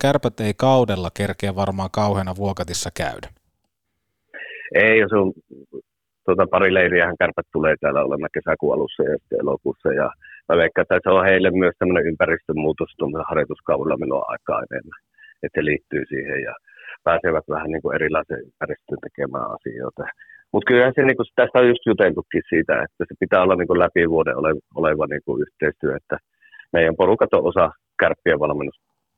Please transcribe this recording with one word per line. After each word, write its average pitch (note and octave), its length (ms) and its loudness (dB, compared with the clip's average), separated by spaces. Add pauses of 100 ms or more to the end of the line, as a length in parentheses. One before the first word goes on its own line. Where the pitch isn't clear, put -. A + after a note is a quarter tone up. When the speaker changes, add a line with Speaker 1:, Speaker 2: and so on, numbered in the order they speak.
Speaker 1:
Kärpät C3+ 380 0
ei G#2 180 -2
kaudella A2 560 2
kerkeä G2 420 -4
varmaan F#2+ 360 -4
kauheana G2 440 -2
Vuokatissa F#2 640 -6
käydä? C#2+ 300 -8 (1500)
Speaker 2:
Ei, A2 260 4
jos G2+ 120 0
on, G2 220 0 (920)
tuota, F#2 260 2
pari F#2+ 220 2
leiriähän F2 460 2
Kärpät E2 320 -2
tulee D#2 300 0
täällä C#2+ 220 0
olemaan C#2+ 340 -4
kesäkuun D2+ 360 -2
alussa D#2 300 -4
ja D2 140 -2
sitten - 220 -6
elokuussa. C#2 540 -4
Ja C#2 140 0 (420)
mä E2 80 4
veikkaan, E2+ 260 2
että F2+ 200 2
se - 60 -2
on F#2 160 4
heille F#2+ 260 4
myös F2+ 280 2
tämmönen F2+ 280 2
ympäristön E2 580 -2
muutos D#2 320 -2
tuolla D#2 320 -6
harjoituskaudella, D2 680 -2
milloin C2+ 240 -4
on - 120 -8
aikaa - 340 -6
enemmän. - 320 -12 (440)
Että D2+ 140 -6
se D2+ 80 -2
liittyy D2 440 -4
siihen C#2 380 -6
ja A#1+ 60 -10 (500)
pääsevät E2 460 0
vähän D#2 220 -6
niinku D#2 200 -4
erilaisen D2+ 560 -2
ympäristön D2 580 -10
tekemään C2 520 -8
asioita. A#1+ 460 -10 (500)
Mut G#2 140 0
kyllähän B2+ 280 6
se C#3+ 100 2
niinku, C3 180 6 (120)
tästä B2 240 4
on B2 80 8
just A#2+ 180 2
juteltukin F2+ 640 2
siitä, D#2+ 240 0 (120)
että - 220 -10
se - 120 -18
pitää F#2 240 2
olla F#2 120 4
niinku F2 240 0
läpi F2 300 2
vuoden D#2 280 0
ole-, D2+ 280 -2 (100)
oleva D2+ 320 0
niinku C#2+ 240 -6 (140)
yhteistyö, D2+ 500 -4
että - 220 -8 (560)
meidän E2 220 4
porukat F#2+ 380 2
on - 180 2
osa E2 200 2 (280)
Kärppien D#2+ 400 0
valmennus-, D2 440 -4 (340)